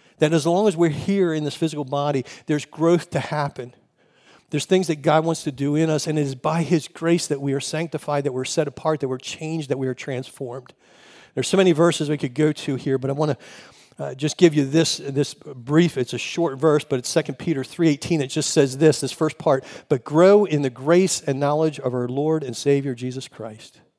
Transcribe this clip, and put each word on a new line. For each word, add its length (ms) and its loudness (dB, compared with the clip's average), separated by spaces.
That 120 4
as 140 2
long 220 4
as 80 0
we're 140 4
here 440 0
in 80 -2
this 140 -4
physical 280 -4
body, 400 -2
there's 180 0
growth 460 2
to 80 -2
happen. 560 -6
There's 140 -2
things 220 2
that 160 -4
God 220 4
wants 200 -2
to 60 -4
do 240 -2
in 160 2
us, 160 -2
and 100 -2
it 60 0
is 140 -4
by 260 -2
His 240 0
grace 400 0
that 140 -2
we 120 -4
are 80 -2
sanctified, 640 -4
that 100 -2
we're 120 -4
set 240 -2
apart, 320 -4
that 80 -4
we're 100 -6
changed, 520 -8
that 80 -2
we 100 -4
are 60 -4
transformed. 800 -12
There's 140 -2
so 80 0
many 160 6
verses 360 2
we 80 -2
could 180 -6
go 180 2
to 240 -4
here, 200 -2
but 140 -2
I 40 0
wanna, 220 0
uh, 160 -8
just 220 -4
give 180 6
you 100 2
this, 340 0
this 360 -4
brief, 640 0
it's 140 -4
a 60 -4
short 400 -4
verse, 260 2
but 160 -2
it's 80 -10
Second 280 -2
Peter 280 -4
three 240 0
eighteen. 320 0
It 80 -4
just 220 -4
says 280 2
this, 220 4
this 100 -4
first 280 -2
part, 260 0
"But 160 0
grow 400 6
in 180 0
the 80 0
grace 500 2
and 200 -4
knowledge 400 0
of 120 -4
our 140 -2
Lord 380 -2
and 120 -8
Savior 380 0
Jesus 320 -10
Christ." 540 -18